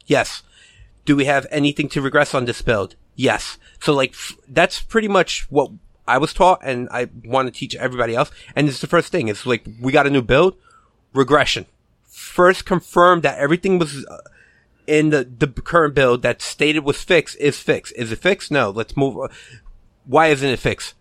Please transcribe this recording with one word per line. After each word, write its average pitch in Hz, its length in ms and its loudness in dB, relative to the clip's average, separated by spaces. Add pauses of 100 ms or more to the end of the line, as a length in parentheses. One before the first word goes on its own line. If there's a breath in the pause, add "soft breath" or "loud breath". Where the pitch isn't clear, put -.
Yes. - 380 0 (640 soft breath)
Do 143 100 4
we 143 100 2
have 139 240 0
anything 143 400 -2
to 147 120 -4
regress 139 340 0
on 127 100 0
this 120 160 -6
build? 104 340 -2 (200)
Yes. 120 420 0 (220 soft breath)
So, - 140 0
like, 135 180 0
f-, - 260 -18 (100)
that's - 340 0
pretty 214 260 -2
much 190 420 0
what 135 220 0 (340)
I 120 120 2
was 147 160 -2
taught, 185 280 4
and 123 300 -6
I 120 180 -6 (140)
wanna 127 280 -2
teach - 240 -10
everybody 123 380 -4
else. 131 160 -2 (260 loud breath)
And 143 120 2
it's 135 140 -4
the 156 60 -8
first - 240 0
thing. 135 180 -2
It's 104 160 -8
like, 123 200 -2 (140)
we 127 120 -2
got 143 140 4
a 139 60 0
new 139 100 2
build, 147 360 2 (560 soft breath)
regression. 131 520 2 (380)
First - 640 0
confirm 175 560 2
that 143 180 -2
everything 175 400 0
was, 143 260 -4
uh, - 120 -20 (680 soft breath)
in 151 260 2
the, 143 120 2
the 127 240 -4
current 147 480 0
build 123 280 2
that 120 180 -2
stated 151 420 -2
was 139 200 -2
fixed - 340 0
is 143 220 0
fixed. - 360 -4
Is 117 160 -8
it 113 80 -6
fixed? - 320 -2
No. 131 180 2
Let's 107 280 -6
move. 131 340 -2 (760 loud breath)
Why 151 220 4
isn't 139 220 0
it 113 100 -2
fixed? - 420 -6